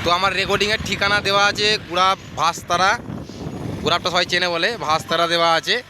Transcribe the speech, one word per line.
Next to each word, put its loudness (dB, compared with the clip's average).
তো 0
আমার 2
রেকর্ডিংয়ের 0
ঠিকানা 0
দেওয়া 4
আছে 0
গুড়াপ 2
ভাস্তারা, 2
গুড়াপটা 0
সবাই 2
চেনে 0
বলে, 0
ভাস্তারা 0
দেওয়া 4
আছে। -2